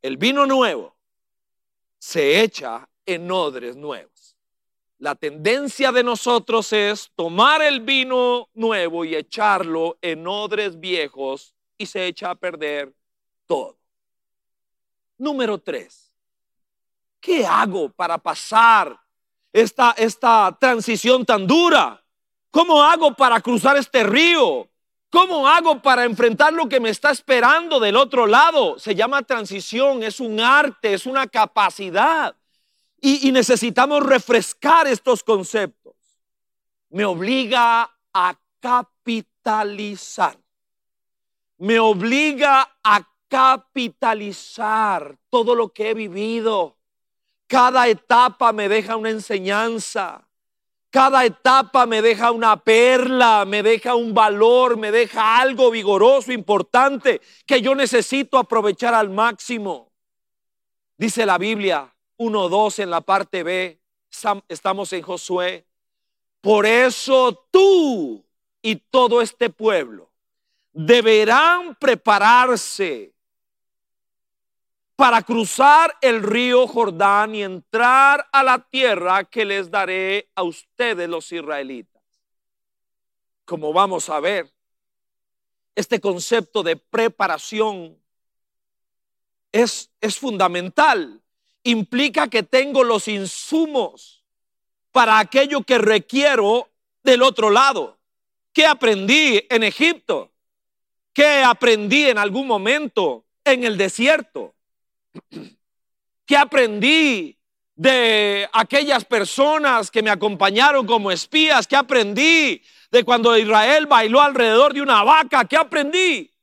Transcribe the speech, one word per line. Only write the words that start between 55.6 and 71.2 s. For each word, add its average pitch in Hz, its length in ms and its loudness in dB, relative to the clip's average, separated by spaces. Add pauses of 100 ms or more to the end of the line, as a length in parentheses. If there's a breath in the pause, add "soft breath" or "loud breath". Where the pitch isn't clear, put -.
vigoroso, 226 600 2
importante, 240 880 0 (260 soft breath)
que 254 160 2
yo 269 140 0
necesito 262 600 -2
aprovechar 226 560 0
al 220 160 0
máximo. 196 840 -6 (1080)
Dice 226 260 -2
la 185 140 2
Biblia, 190 560 -4 (220)
uno 214 320 -4
dos 202 320 -2
en 190 100 -6
la 165 120 -4
parte 190 420 -4
B, 180 360 -6 (300)
sam-, 202 380 -6
estamos 190 440 -6
en 175 100 -8
Josué. 180 640 -6 (760)
"Por 208 260 2
eso 254 840 0
tú 285 720 2 (360)
y 220 140 -4
todo 240 480 2
este 226 260 -4
pueblo 156 640 -4 (640)
deberán 233 1040 2